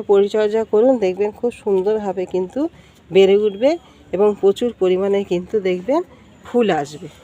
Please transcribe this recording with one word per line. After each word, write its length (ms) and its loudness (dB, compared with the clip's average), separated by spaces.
পরিচর্যা 520 0
করুন, 200 4
দেখবেন 240 -2
খুব 120 -4
সুন্দরভাবে 600 -2
কিন্তু 260 -4
বেড়ে 260 6
উঠবে 260 0
এবং 120 4
প্রচুর 280 2
পরিমাণে 380 0
কিন্তু 240 -4
দেখবেন 320 -2
ফুল 220 0
আসবে। 260 -12